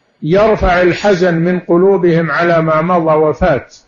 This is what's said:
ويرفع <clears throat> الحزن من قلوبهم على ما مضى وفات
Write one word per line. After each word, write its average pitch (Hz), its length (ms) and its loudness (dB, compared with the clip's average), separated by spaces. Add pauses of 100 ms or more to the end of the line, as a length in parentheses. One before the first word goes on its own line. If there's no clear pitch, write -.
(240)
ويرفع 185 580 0
<clears throat> 180 60 2
الحزن 180 460 0
من 175 260 -2
قلوبهم 175 720 0
على 170 300 0
ما 156 200 0
مضى 165 340 0
وفات 151 600 -2 (120)